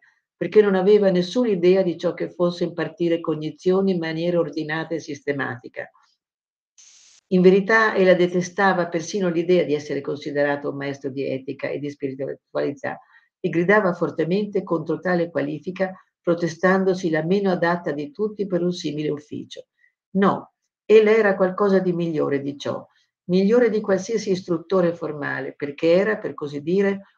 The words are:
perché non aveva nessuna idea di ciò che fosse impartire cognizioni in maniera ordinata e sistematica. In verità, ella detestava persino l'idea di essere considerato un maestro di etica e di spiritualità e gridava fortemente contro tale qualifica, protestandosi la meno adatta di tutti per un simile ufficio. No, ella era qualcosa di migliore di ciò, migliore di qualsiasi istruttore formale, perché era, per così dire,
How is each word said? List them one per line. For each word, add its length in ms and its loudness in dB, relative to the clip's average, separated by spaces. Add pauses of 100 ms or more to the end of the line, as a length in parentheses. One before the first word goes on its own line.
(360)
perché 260 4
non 140 4
aveva 340 4
nessuna 400 0
idea 320 4
di 160 -2
ciò 160 -2
che 160 -6
fosse 340 -2
impartire 560 -2
cognizioni 760 -2
in 60 -2
maniera 400 -2
ordinata 560 -4
e 40 -4
sistematica. 920 -8 (1400)
In 100 4
verità, 540 4
ella 180 6
detestava 720 0
persino 420 -4
l'idea 340 2
di 100 -2
essere 280 -4
considerato 680 -4
un 80 -8
maestro 320 -8
di 160 -6
etica 440 -6
e 100 -6
di 100 -8
spiritualità 1080 -6 (400)
e 100 -2
gridava 440 0
fortemente 680 -4
contro 360 -4
tale 300 -2
qualifica, 640 -6 (280)
protestandosi 880 0
la 140 0
meno 280 0
adatta 400 -2
di 200 -6
tutti 360 -6
per 160 -2
un 80 0
simile 380 -6
ufficio. 580 -10 (500)
No, 360 0 (320)
ella 260 6
era 240 4
qualcosa 440 2
di 140 0
migliore 480 -2
di 160 -8
ciò, 280 -8 (400)
migliore 440 4
di 120 -2
qualsiasi 500 -2
istruttore 600 0
formale, 640 -8
perché 380 -2
era, 240 2
per 160 -8
così 280 -10
dire, 420 0 (140)